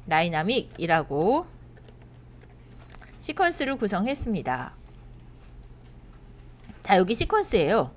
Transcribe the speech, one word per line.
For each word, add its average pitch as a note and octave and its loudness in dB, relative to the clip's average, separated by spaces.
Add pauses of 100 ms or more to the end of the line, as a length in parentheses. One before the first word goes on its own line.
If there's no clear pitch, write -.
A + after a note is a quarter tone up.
다이나믹이라고 E3 0 (1700)
시퀀스를 D#4 0
구성했습니다. G3 -2 (2000)
자, - 4
여기 F#3 4
시퀀스예요. A3 2